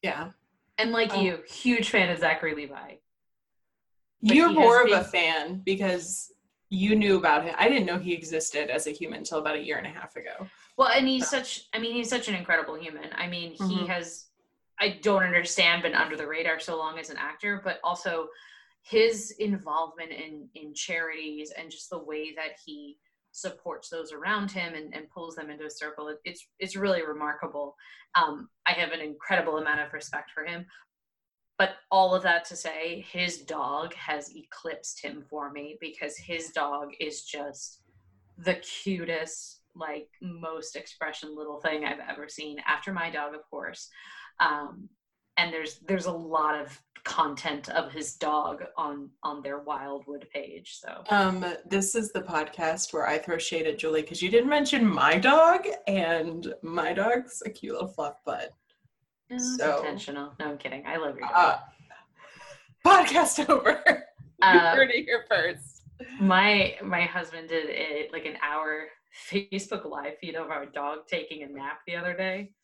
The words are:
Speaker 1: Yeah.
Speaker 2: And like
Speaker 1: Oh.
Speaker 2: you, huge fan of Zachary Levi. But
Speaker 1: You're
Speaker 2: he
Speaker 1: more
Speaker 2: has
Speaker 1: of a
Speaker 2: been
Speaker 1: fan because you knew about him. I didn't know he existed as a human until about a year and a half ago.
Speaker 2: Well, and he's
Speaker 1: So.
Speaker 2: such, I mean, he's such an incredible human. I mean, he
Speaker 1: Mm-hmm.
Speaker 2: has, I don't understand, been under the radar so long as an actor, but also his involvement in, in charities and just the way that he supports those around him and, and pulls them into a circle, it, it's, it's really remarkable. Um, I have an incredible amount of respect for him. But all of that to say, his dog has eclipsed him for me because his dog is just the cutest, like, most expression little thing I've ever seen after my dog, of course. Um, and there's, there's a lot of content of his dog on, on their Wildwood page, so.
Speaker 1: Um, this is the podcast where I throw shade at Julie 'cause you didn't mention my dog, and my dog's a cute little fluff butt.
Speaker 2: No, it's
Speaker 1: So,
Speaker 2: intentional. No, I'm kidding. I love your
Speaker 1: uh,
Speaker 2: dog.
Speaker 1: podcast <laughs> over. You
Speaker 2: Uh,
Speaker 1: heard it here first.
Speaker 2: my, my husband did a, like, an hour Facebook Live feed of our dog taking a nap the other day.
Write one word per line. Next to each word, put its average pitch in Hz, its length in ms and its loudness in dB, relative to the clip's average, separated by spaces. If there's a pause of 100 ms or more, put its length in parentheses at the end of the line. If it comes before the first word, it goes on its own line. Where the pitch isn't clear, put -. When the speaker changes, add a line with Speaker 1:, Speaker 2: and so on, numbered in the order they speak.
Speaker 1:
Yeah. 165 280 -4 (480)
Speaker 2:
And 226 140 2
like 226 200 2
Speaker 1:
Oh. 196 80 2
Speaker 2:
you, 175 280 0
huge 233 420 2
fan 190 200 6
of 165 100 -2
Zachary 160 340 0
Levi. 143 400 -12 (1300)
But 226 140 8
Speaker 1:
You're 339 140 10
Speaker 2:
he - 40 2
Speaker 1:
more 240 320 10
Speaker 2:
has 208 60 8
Speaker 1:
of 190 60 8
a 180 40 4
Speaker 2:
been - 80 -6
Speaker 1:
fan 165 540 0
because 190 680 -2 (360)
you 202 260 2
knew 202 220 6
about 160 280 4
him. 165 140 -4
I 202 100 8
didn't 247 180 4
know 175 120 0
he 175 160 -2
existed 156 560 -4
as 156 160 -2
a 151 60 -4
human 156 260 -8
until 165 200 -4
about 151 180 -2
a 147 60 -6
year 151 160 -4
and - 80 -8
a 156 40 -8
half 160 240 -14
ago. - 320 -12 (300)
Speaker 2:
Well, 262 120 8
and 262 200 4
he's 254 200 2
Speaker 1:
So. 277 100 0
Speaker 2:
such, - 260 -8 (100)
I 247 60 -2
mean, 233 120 -4
he's 233 160 -2
such 240 200 -2
an 202 80 0
incredible 165 400 0
human. 156 400 -12
I 180 100 -4
mean, 175 260 -6
he - 60 -18
Speaker 1:
Mm-hmm. 185 280 0
Speaker 2:
has, 175 400 -6 (520)
I 202 240 0
don't 196 220 4
understand, 175 580 2
been 165 140 0
under 156 200 0
the 151 120 -6
radar 160 320 -2
so 165 180 -6
long 160 200 -6
as 156 120 -14
an 139 80 -12
actor, 196 460 -4
but 185 180 -4
also 165 460 -2 (540)
his 226 500 2
involvement 165 800 -4
in, 156 420 -14
in 151 180 -16
charities 156 840 -6
and 160 120 -14
just - 200 -16
the 175 80 -8
way 151 380 -8
that 156 160 -8 (120)
he 147 320 -16 (360)
supports - 580 -10
those 165 220 -10
around 196 380 -4
him 175 240 -6
and, 156 200 -12
and 151 160 -14
pulls 165 260 -14
them 151 140 -12
into 151 160 -14
a 151 40 -12
circle, 151 380 -12
it, 151 160 -10
it's, 175 220 -14 (120)
it's 190 180 -8
really 190 260 2
remarkable. 147 720 -6 (380)
Um, 180 340 0 (180)
I 180 60 4
have 170 200 -2
an 165 80 -8
incredible 156 580 -2
amount 151 220 0
of 147 120 -6
respect 147 380 -10
for 156 140 -10
him. 170 200 -8 (960)
But 190 160 4 (160)
all 190 240 6
of 185 80 2
that 170 240 2
to 175 100 -12
say, 165 560 -8
his 175 300 -4
dog 151 500 -4
has 147 420 -8
eclipsed - 680 -12
him 151 260 -10
for 143 240 -8
me 147 260 -12
because 151 380 -10
his 165 360 -8
dog 147 460 -4
is 151 240 -8
just - 600 -12 (560)
the 180 160 0
cutest, 170 1080 -6 (160)
like, 151 320 -10 (140)
most 165 520 -10
expression 156 600 -10
little 147 240 -12
thing 151 240 -2
I've - 160 -4 (100)
ever 147 200 -10
seen 151 360 -12
after 170 280 -2
my 170 160 -4
dog, 151 240 -6
of 151 160 -14
course. - 400 -12 (500)
Um, 147 480 0 (480)
and 165 160 0
there's, 156 280 -8
there's 180 260 -2
a 185 60 -2
lot 160 460 0
of 139 220 -12 (240)
content 147 640 -2
of 151 240 -2
his 151 220 -8
dog 151 500 -2 (140)
on, 143 320 -6 (120)
on 147 200 -8
their 139 160 -6
Wildwood 139 720 -8
page, - 480 -12
so. - 300 -14
Speaker 1:
Um, 190 340 4 (220)
this 196 280 0
is 220 160 -2
the 185 120 -4
podcast 165 720 -2
where 156 120 0
I 151 120 2
throw 165 180 -2
shade 165 300 -2
at 156 120 0
Julie 156 240 0
'cause 165 200 -6
you 185 80 0
didn't 240 180 6
mention 285 380 4
my 156 320 6
dog, 320 480 8 (200)
and 165 760 0
my 165 320 -2
dog's 240 500 0
a 220 60 -6
cute - 240 -8
little 185 140 -4
fluff 147 360 -6
butt. - 260 -6 (800)
Speaker 2:
No, 254 60 -6
it's - 220 -4
Speaker 1:
So, 147 200 2
Speaker 2:
intentional. 143 600 -6
No, 151 100 -6
I'm 143 80 -8
kidding. 139 280 -10
I 147 100 -4
love 147 200 -4
your 139 160 -10
Speaker 1:
uh, 170 200 8
Speaker 2:
dog. - 80 -2 (1200)
Speaker 1:
podcast 339 640 6
<laughs> - 0 -
over. 302 400 6
You - 140 4 (400)
Speaker 2:
Uh, 170 320 10
Speaker 1:
heard 262 160 6
it 247 140 2
here - 240 0
first. - 540 0 (380)
Speaker 2:
my, 196 640 6
my 180 200 0
husband 165 460 -4
did 160 220 0
a, 156 420 -4
like, 160 140 -8
an 151 160 -8
hour 156 460 -2 (420)
Facebook 196 580 -4
Live 147 300 -8
feed 160 160 -10
of 160 160 -8
our 143 160 -6
dog 147 400 -8
taking 156 380 -8
a - 40 -14
nap 139 380 -10
the 175 100 -8
other 175 180 -4
day. 190 380 -4 (120)